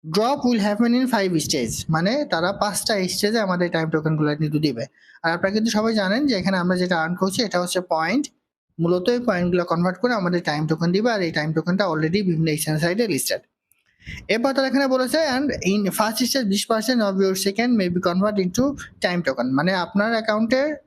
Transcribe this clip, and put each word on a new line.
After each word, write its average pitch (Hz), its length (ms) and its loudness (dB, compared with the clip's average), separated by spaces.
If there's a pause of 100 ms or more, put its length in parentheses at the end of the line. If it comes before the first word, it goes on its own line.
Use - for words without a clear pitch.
(140)
drop 240 240 2 (100)
will 226 200 2
happen 226 300 2
in 262 60 2 (100)
five 196 180 2 (140)
stage", 147 300 -2 (120)
মানে 196 360 2
তারা 180 280 0
পাঁচটা 196 560 -2
স্টেজে 208 320 0
আমাদের 180 300 0
টাইম 160 200 0
টোকেনগুলো 156 460 0
কিন্তু 151 220 -2
দিবে। 127 260 0 (380)
আর 165 100 0
আপনারা 190 220 0
কিন্তু 220 160 0
সবাই 220 240 0
জানেন 214 320 0
যে 254 100 2
এখানে 190 200 0
আমরা 180 200 2
যেটা 180 260 0
আর্ন 170 120 -2
করছি 190 280 0
এটা 185 180 -2
হচ্ছে 180 200 -2
পয়েন্ট, 180 440 0 (540)
মূলত 180 300 2
এই 240 120 2
পয়েন্টগুলো 180 440 0
কনভার্ট 175 340 0
করে 247 160 0
আমাদের 180 280 0
টাইম 151 240 -2
টোকেন 165 260 0
দিবে। 214 200 2
আর 208 80 -2
এই 165 120 -2
টাইম 156 200 -2
টোকেনটা 180 320 0
already 160 440 0
বিভিন্ন 160 200 2
এক্সচেঞ্জ 151 320 -2
সাইটে 185 280 0
লিস্টেড। - 340 -2 (880)
এরপর 233 240 0
তারা 262 140 0
এখানে 269 200 2
বলেছে, 262 320 0 (180)
"And 277 120 0 (240)
in 208 80 2 (180)
first 220 200 0 (100)
stage 254 240 0
বিশ 202 180 -2
percent 226 380 2
of 190 60 -2 (100)
your 190 100 2 (120)
second 226 240 0 (100)
may 180 140 0
be 180 140 0
convert 202 360 0
into 185 200 0 (380)
time 175 240 0
token", 127 260 -2
মানে 156 220 2
আপনার 196 360 0
অ্যাকাউন্টে 226 640 0 (120)